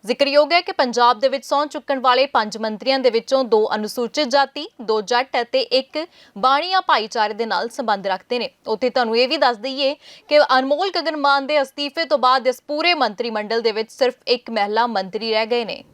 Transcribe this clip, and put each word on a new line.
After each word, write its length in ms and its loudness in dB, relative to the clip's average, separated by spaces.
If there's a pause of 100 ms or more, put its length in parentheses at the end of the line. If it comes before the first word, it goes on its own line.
ਜ਼ਿਕਰਯੋਗ 460 2
ਹੈ 80 4
ਕਿ 120 -8
ਪੰਜਾਬ 480 2
ਦੇ 80 2
ਵਿੱਚ 160 -2
ਸਹੁੰ 240 0
ਚੁੱਕਣ 320 -6
ਵਾਲੇ 280 4
ਪੰਜ 300 -2
ਮੰਤਰੀਆਂ 400 -2
ਦੇ 120 4
ਵਿੱਚੋਂ 340 0
ਦੋ 140 2 (160)
ਅਨੁਸੂਚਿਤ 540 -4
ਜਾਤੀ, 380 0 (140)
ਦੋ 220 -2
ਜੱਟ 380 -2
ਅਤੇ 200 -2
ਇੱਕ 380 -2 (380)
ਬਾਣੀਆ 460 2
ਭਾਈਚਾਰੇ 520 0
ਦੇ 120 -4
ਨਾਲ 220 -2
ਸੰਬੰਧ 380 -4
ਰੱਖਦੇ 320 -4
ਨੇ। 100 -4 (180)
ਉੱਥੇ 240 -2
ਤੁਹਾਨੂੰ 280 0
ਇਹ 100 2
ਵੀ 80 -2
ਦੱਸ 220 2
ਦਈਏ 360 -4 (340)
ਕਿ 120 6 (180)
ਅਨਮੋਲ 320 0
ਗਗਨ 260 -4
ਮਾਨ 300 2
ਦੇ 160 2
ਅਸਤੀਫੇ 420 -6
ਤੋਂ 140 0
ਬਾਅਦ 280 2
ਇਸ 160 -2
ਪੂਰੇ 320 0
ਮੰਤਰੀ 360 -2
ਮੰਡਲ 300 -4
ਦੇ 120 0
ਵਿੱਚ 180 -6
ਸਿਰਫ 240 0 (120)
ਇੱਕ 240 -2
ਮਹਿਲਾ 380 0
ਮੰਤਰੀ 440 -4
ਰਹਿ 140 0
ਗਏ 180 -2
ਨੇ। 180 -10 (120)